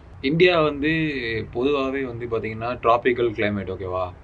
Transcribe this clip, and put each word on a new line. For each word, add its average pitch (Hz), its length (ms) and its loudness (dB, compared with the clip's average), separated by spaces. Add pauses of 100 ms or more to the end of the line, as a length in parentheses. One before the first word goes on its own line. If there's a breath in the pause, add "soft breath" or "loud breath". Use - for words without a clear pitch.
(220)
இந்தியா 165 400 4
வந்து 147 320 0 (600)
பொதுவாவே 135 520 0
வந்து 120 200 -8
பாத்தீங்கன்னா 110 460 -4 (140)
tropical 120 520 4
climate, 101 380 -2
ஓகேவா? 92 380 -6 (100)